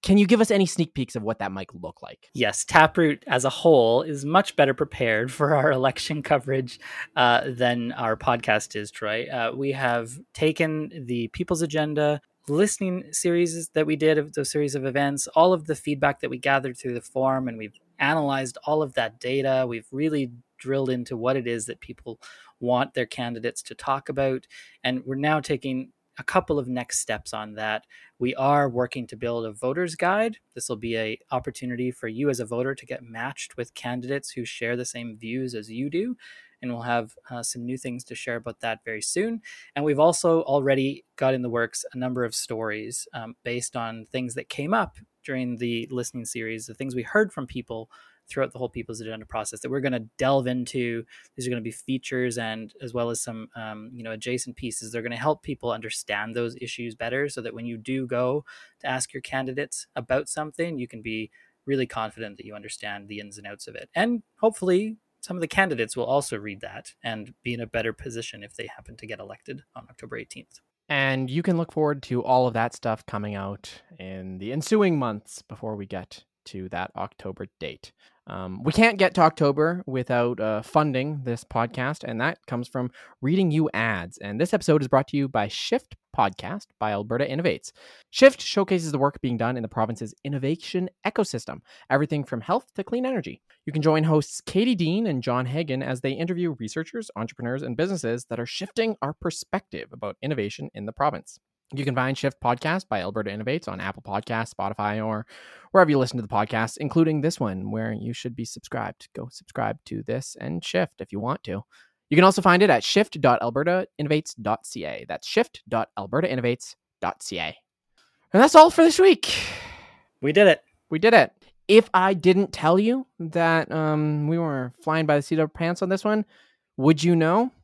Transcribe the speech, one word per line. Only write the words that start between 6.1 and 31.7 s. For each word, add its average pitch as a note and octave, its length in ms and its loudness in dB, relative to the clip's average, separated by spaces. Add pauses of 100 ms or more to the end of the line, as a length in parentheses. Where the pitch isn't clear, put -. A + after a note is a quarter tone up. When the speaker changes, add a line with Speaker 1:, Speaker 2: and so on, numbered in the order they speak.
Speaker 2:
coverage, C3+ 580 0 (340)
uh, A#2+ 320 6
than A#2+ 460 0
our A2+ 240 -2
podcast A#2 580 -2
is, G#2 160 -8
Troy. A2 360 -6
Uh, A#2 280 -4
we C#3 180 -4
have B2 460 -4 (140)
taken D#3 720 -2
the A#2+ 240 -4
People's F3 320 -4
Agenda D3 600 0 (260)
listening F3+ 640 0
series E3+ 580 0
that D#3 160 0
we D3+ 100 0
did, D#3 200 4
of D3+ 160 -2
the C#3 140 -4
series D3 280 -2
of C3+ 120 -4
events, C#3+ 480 0
all F3 180 8
of D#3+ 140 0
the D#3 80 0
feedback C#3+ 460 0
that C3 100 -6
we B2+ 80 -6
gathered C3+ 400 0
through B2 160 -6
the A#2+ 80 -6
forum, C3 460 0
and A#2 100 -8
we've G#2+ 200 -12 (200)
analyzed C#3 680 0
all D#3 180 2
of C3+ 120 -4
that A2+ 260 -2
data. C3 480 0
We've A#2 220 -8
really C#3+ 400 0 (260)
drilled C3+ 320 -2
into B2 300 -2
what B2+ 180 0
it B2 100 -4
is A#2 200 -4
that - 140 -10
people - 380 -16 (420)
want B2 340 0
their B2+ 100 0
candidates A#2+ 600 -6
to - 100 -14
talk C#3 340 -4
about. C3+ 380 -2 (360)
And B2+ 220 -2
we're C3+ 120 -4
now D3+ 240 2
taking C3 520 -4 (260)
a - 60 -14
couple E3+ 340 0
of B2+ 80 -4
next B2 340 -4
steps - 340 -6
on G#2+ 220 -8
that. A2 280 -4 (340)
We B2 180 0
are C#3 340 4
working B2 380 -2
to A2 100 -14
build A#2 260 -4
a A2 80 -6
voter's D#3 440 -4
guide. G#3+ 420 0 (160)
This - 120 -10
will A#2+ 100 -4
be A2+ 200 -4
a A2 220 -4 (120)
opportunity B2+ 600 -4